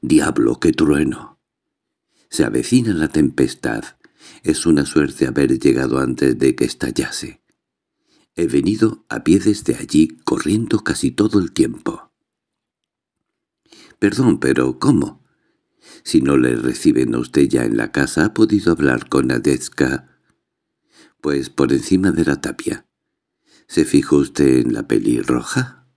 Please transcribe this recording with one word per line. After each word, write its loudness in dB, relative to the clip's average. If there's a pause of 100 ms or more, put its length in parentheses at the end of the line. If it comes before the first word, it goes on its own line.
¡Diablo, 0
qué 2
trueno! 0 (880)
Se -2
avecina 0
la -2
tempestad. -2 (600)
Es -2
una 2
suerte 0
haber 0
llegado 0
antes 0
de 2
que -2
estallase. -6 (960)
He -2
venido 0
a -8
pie 4
desde -2
allí, 0
corriendo -2
casi -4
todo 0
el -2
tiempo. -4 (1900)
Perdón, 2
pero 0
¿cómo? 0 (800)
Si 2
no 2
le 2
reciben 0
a -2
usted 0
ya 0
en -2
la -4
casa, 0
¿ha -2
podido 2
hablar 0
con 0
Nadezhda? -2 (1000)
Pues -2
por -2
encima 0
de 0
la -2
tapia. -8 (840)
¿Se 0
fijó 2
usted 2
en 0
la -6
pelirroja? -2